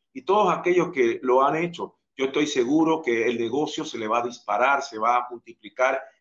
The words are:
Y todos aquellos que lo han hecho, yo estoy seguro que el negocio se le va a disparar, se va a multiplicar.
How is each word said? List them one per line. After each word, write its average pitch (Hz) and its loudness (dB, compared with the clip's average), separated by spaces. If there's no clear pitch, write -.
Y 131 -14
todos 196 2
aquellos 170 2
que 120 0
lo 127 4
han 147 2
hecho, 170 -6
yo 135 -2
estoy 147 0
seguro 156 2
que 117 0
el 117 0
negocio 147 -4
se 120 -10
le 110 -6
va 117 0
a 120 -2
disparar, 123 0
se 113 -12
va 117 2
a 123 -2
multiplicar. 120 -4